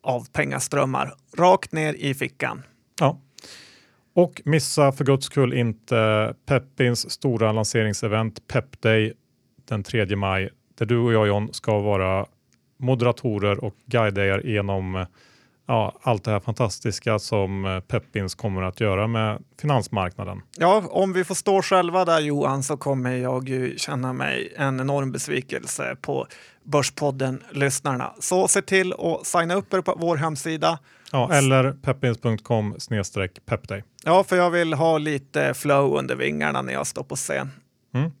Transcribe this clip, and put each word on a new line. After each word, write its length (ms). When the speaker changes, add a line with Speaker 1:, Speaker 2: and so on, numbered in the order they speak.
Speaker 1:
av 300
pengaströmmar 800
rakt 340
ner 220
i 200
fickan. 480
Speaker 2:
Ja. 200
Och 300
missa 480
för 120
guds 220
skull 260
inte 800
Pepins 640
stora 420
lanseringsevent 960
Pep 320
Day 320
den 140
tredje 340
maj, 340
där 80
du 120
och 140
jag, 140
John, 260
ska 260
vara 480
moderatorer 840
och 100
guida 400
er 180
genom, 600
ja, 360
allt 220
det 60
här 100
fantastiska 760
som, 460
eh, 160
Pepins 540
kommer 280
att 180
göra 260
med 360
finansmarknaden. 840
Speaker 1:
Ja, 340
om 220
vi 120
får 100
stå 280
själva 420
där, 160
Johan, 420
så 140
kommer 400
jag 320
ju 300
känna 340
mig 440
en 240
enorm 320
besvikelse 880
på 260
Börspodden-lyssnarna. 1600
Så 280
se 140
till 300
att 340
signa 280
upp 200
er 60
på 180
vår 180
hemsida. 640
Speaker 2:
Ja, 200
eller 400
peppins 480
punkt 240
com 340
snedstreck 680
pepday. 360
Speaker 1:
Ja, 200
för 120
jag 140
vill 240
ha 240
lite 560
flow 440
under 180
vingarna 460
när 100
jag 140
står 180
på 120
scen. 340
Speaker 2:
Mm. 160